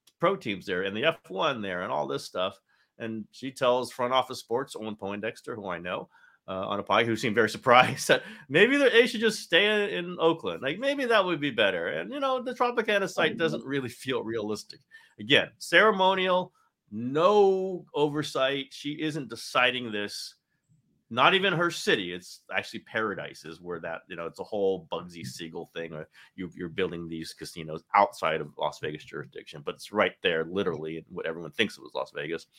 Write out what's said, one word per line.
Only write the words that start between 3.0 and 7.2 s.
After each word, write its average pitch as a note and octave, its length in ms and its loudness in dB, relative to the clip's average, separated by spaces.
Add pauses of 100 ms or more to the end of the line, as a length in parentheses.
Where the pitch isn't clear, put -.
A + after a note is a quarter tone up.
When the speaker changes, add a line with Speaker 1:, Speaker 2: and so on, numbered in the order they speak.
Speaker 1:
she C3 200 -12
tells B2 400 2
Front B2 220 -2
Office C3 280 0
Sports, C3 380 -6
Owen A2 180 -8
Poindexter, G#2 600 -8
who G2+ 120 -10
I F2 100 -4
know, F#2 320 -6 (360)
uh, F#2+ 220 -6
on G2+ 100 -2
a G2+ 60 -6
podcast, G#2+ 220 4
who A2+ 100 2
seemed A2 180 -2